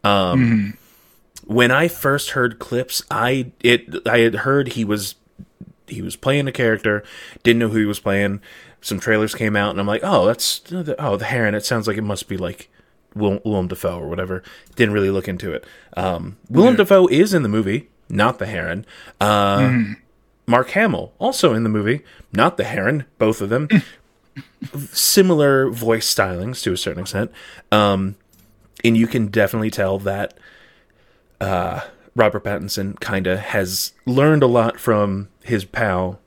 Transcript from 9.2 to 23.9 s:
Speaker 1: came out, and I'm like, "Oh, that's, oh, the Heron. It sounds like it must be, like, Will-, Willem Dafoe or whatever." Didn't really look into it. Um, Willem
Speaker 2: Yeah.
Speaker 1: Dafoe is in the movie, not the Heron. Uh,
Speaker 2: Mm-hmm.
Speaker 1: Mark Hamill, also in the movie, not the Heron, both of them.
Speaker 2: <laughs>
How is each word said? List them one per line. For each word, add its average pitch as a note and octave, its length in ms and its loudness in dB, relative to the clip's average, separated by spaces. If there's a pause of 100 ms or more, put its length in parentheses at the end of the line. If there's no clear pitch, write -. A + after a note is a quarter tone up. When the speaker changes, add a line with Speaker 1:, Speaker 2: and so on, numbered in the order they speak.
Speaker 1:
came G#2+ 200 -2
out, G2+ 160 0
and G2 80 -4
I'm G2+ 80 -2
like, A2 160 -2
"Oh, D3+ 220 2
that's, - 360 0 (380)
oh, B2+ 160 0
the G2+ 100 -6
Heron. A2 300 0
It G#2 100 -6
sounds A2+ 220 -2
like G#2 100 -2
it G#2+ 60 -4
must G#2 240 -6
be, G2 100 -8
like, F2 320 -10 (460)
Will-, G2+ 280 0
Willem G2+ 240 0
Dafoe F2 320 -6
or D#2 80 -10
whatever." F#2 360 -6 (320)
Didn't G#2+ 180 2
really G2 160 2
look G2 180 -2
into F2+ 240 -6
it. - 140 -8 (320)
Um, F2+ 400 -4 (120)
Willem G#3+ 260 6
Speaker 2:
Yeah. - 20 2
Speaker 1:
Dafoe F#3+ 300 6
is F3 260 4
in D#3+ 100 2
the G#2 60 0
movie, G#2+ 400 -2 (180)
not G#2+ 320 0
the F#2+ 60 -6
Heron. F2 400 -6 (340)
Uh, G2+ 400 4
Speaker 2:
Mm-hmm. A#2+ 340 2 (540)
Speaker 1:
Mark A#2+ 220 2
Hamill, E3 500 0
also F#3+ 340 2
in A2+ 100 0
the A2+ 60 0
movie, G#2+ 320 0 (300)
not E3 260 2
the D#3+ 60 -2
Heron, C3 420 -2 (120)
both A2 240 0
of G2+ 80 -6
them. C#3 240 -2
Speaker 2:
<laughs> F#3 60 8 (1120)